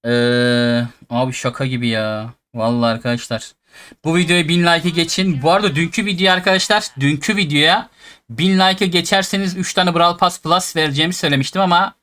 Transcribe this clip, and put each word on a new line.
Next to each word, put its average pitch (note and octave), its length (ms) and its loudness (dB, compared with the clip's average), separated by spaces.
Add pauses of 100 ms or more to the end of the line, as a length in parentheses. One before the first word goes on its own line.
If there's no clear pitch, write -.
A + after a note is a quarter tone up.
Ee, A#2+ 760 2 (280)
abi B2+ 220 -2
şaka C3 340 -4
gibi B2 220 -4
ya. G#2+ 460 -4 (200)
Vallahi A#2 400 0
arkadaşlar. A#2 580 -6 (520)
Bu E3 120 0
videoya F3 320 2
bin F3 140 2
like'ı E3+ 300 2
geçin. E3+ 500 -2
Bu D#3+ 80 2
arada F#3+ 240 2
dünkü F3 320 -2
video F#3 260 0
arkadaşlar, F#3+ 540 0 (140)
dünkü D3 360 0
videoya E3 520 2 (420)
bin F#3 280 0
like'ı F#3+ 300 2
geçerseniz F#3 680 -2
üç F3+ 180 -6
tane F#3 200 0
Brawl F3 240 2
Pass F3+ 240 0
Plus E3+ 340 0
vereceğimi D#3 380 0
söylemiştim C#3+ 480 0
ama F3+ 400 2